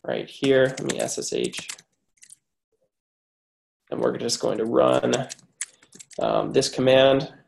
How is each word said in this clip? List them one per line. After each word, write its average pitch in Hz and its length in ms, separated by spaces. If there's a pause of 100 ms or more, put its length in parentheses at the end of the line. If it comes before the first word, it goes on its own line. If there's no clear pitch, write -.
right 117 260
here. 131 500
Let 135 120
me - 80
S - 180
S - 160
H. - 340 (2250)
And - 120
we're 123 160
just 120 240
going 107 160
to 110 80
run, 127 640 (920)
um, 107 320
this 135 160
command 135 640 (160)